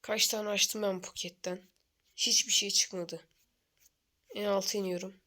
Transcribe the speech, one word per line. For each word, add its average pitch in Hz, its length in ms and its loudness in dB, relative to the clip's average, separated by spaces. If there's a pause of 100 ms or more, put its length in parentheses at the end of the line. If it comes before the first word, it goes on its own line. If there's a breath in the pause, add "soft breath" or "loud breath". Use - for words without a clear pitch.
Kaç 220 260 0
tane 214 220 -2
açtım 208 320 0
ben 190 200 0
paketten. - 680 -8 (460)
Hiçbir 233 360 4
şey 202 200 2
çıkmadı. - 580 0 (1040)
En 208 100 -4
alta 196 320 0
iniyorum. 185 500 -4